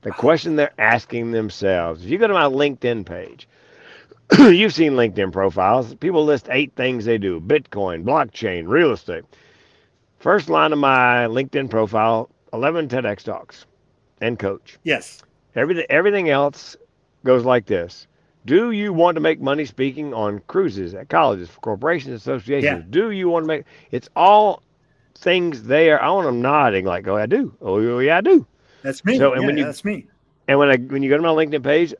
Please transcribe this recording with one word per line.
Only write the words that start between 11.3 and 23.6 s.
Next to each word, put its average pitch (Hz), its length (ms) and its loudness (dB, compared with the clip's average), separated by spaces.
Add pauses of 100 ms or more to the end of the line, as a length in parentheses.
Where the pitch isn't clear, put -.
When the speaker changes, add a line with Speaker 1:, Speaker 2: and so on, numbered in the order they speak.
Speaker 1:
profile, 110 600 0 (240)
eleven 151 340 -2
ted 123 180 -4
X 104 180 -6
talks - 420 -14 (560)
and 113 180 -2
coach. - 440 -8
Speaker 2:
Yes. - 380 -6 (340)
Speaker 1:
Everything, 160 340 0
everything 185 400 2
else 143 480 -2 (480)
goes 127 180 4
like 123 220 2
this. 87 420 -6 (380)
Do 208 260 2
you 208 220 -4
want 170 220 2
to 156 60 -4
make 156 200 -2
money 139 240 -2
speaking 135 480 -6
on 104 340 -4
cruises 98 480 -4
at 113 140 -16
colleges, 107 400 0
for - 100 -20
corporations, 131 560 -6
associations? 127 720 -4
Speaker 2:
Yeah. 87 40 -20
Speaker 1:
Do 196 220 -2
you 190 160 -4
want 170 160 0
to 156 40 -6
make, 156 180 -6 (260)